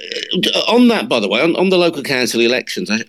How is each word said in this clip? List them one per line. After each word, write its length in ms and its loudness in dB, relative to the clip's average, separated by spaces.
on 200 6
that, 200 0
by 100 0
the 80 0
way, 140 0
on, 160 0
on 120 0
the 100 2
local 260 0
council 360 0
elections, 480 0
I, 200 -2